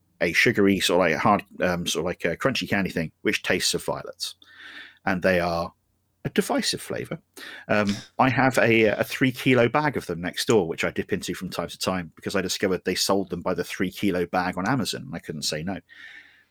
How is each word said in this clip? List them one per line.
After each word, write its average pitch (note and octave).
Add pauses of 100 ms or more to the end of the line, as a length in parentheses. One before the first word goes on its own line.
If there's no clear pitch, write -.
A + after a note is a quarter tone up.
(220)
a F2
sugary G2
sort F2+
of, F2+
like, C#2+
hard, G#2 (180)
um, F2
sort E2
of, E2
like, F2+
a E2
crunchy B2+
candy G2
thing, E2 (100)
which G2+
tastes F#2+
of E2+
violets, - (680)
and F#2
they F#2
are E2+ (520)
a -
divisive -
flavor. - (520)
Um, G#2 (220)
I B2+
have B2+
a, A2+
a G#2
three -
kilo B2
bag D3+
of F2+
them E2+
next -
door, G#2+
which D#2
I E2+
dip -
into F2+
from F2+
time E2
to -
time F2+
because -
I F#2+
discovered F#2
they F#2
sold G2
them F2
by F#2
the F2
three -
kilo F2+
bag F2+
on F#2+
Amazon, B2+
and F2+
I F2
couldn't D#2
say D#2
no. F2+ (720)